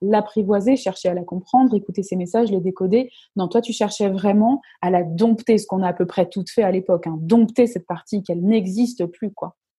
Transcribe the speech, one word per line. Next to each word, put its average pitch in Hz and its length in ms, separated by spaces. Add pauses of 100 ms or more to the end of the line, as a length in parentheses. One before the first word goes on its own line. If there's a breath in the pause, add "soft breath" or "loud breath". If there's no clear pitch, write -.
l'apprivoiser, 208 760
chercher 185 320
à 180 60
la 175 100
comprendre, 247 500
écouter 202 280
ses 185 140
messages, 202 340
les 190 100
décoder. 190 500 (260 loud breath)
Non, 180 120
toi, 233 140
tu 233 100
cherchais 202 380
vraiment 208 500 (220 soft breath)
à 180 80
la 180 120
dompter, 214 540
ce 214 100
qu'on 190 160
a 180 60
à 175 60
peu 180 100
près 175 240
toutes 180 220
fait 226 120
à 190 80
l'époque, 185 360
hein. 160 160
Dompter 226 440
cette 202 200
partie, 180 360
qu'elle 175 220
n'existe 208 600
plus, 190 260
quoi. - 240 (220)